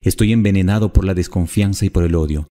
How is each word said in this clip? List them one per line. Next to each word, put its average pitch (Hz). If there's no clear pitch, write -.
Estoy 110
envenenado 101
por 98
la 92
desconfianza 95
y 95
por 87
el 85
odio. 76